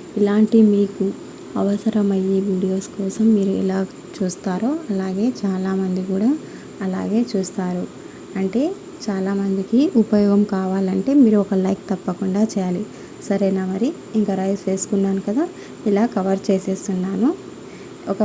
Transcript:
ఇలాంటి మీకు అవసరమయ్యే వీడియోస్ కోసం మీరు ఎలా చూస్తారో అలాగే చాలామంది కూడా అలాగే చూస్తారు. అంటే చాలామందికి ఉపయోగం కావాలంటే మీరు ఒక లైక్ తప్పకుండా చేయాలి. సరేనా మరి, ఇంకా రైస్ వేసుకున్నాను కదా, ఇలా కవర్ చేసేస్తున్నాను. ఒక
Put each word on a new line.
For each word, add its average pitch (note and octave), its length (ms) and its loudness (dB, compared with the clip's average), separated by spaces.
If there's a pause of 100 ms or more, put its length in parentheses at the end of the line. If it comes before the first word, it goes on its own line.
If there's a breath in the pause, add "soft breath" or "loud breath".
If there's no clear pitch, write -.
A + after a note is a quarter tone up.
(200 loud breath)
ఇలాంటి G#3+ 400 6 (140)
మీకు G3 340 2 (520)
అవసరమయ్యే G3 880 2
వీడియోస్ F#3+ 480 0
కోసం G3 300 0 (100)
మీరు G3 260 2
ఎలా F#3+ 160 0 (400)
చూస్తారో F#3 520 -2 (220)
అలాగే F#3+ 340 -2 (140)
చాలామంది F#3+ 720 -2
కూడా G3 180 2 (580 loud breath)
అలాగే F#3 340 -2 (120)
చూస్తారు. F#3 540 -2 (540 loud breath)
అంటే G3 220 0 (440)
చాలామందికి G3 720 0 (220)
ఉపయోగం G3+ 400 4 (120)
కావాలంటే F#3+ 580 0 (100)
మీరు G#3+ 240 8
ఒక G3 80 -2 (120)
లైక్ G3 160 0 (100)
తప్పకుండా F#3+ 520 0 (100)
చేయాలి. F#3 300 -2 (440 loud breath)
సరేనా F#3+ 440 0
మరి, G#3 180 0 (280)
ఇంకా G3+ 240 2
రైస్ G3 280 -2
వేసుకున్నాను G3 580 0
కదా, A#3+ 160 0 (460 loud breath)
ఇలా G3+ 140 4 (120)
కవర్ F#3+ 340 0
చేసేస్తున్నాను. F#3+ 800 0 (840 loud breath)
ఒక G3 120 -4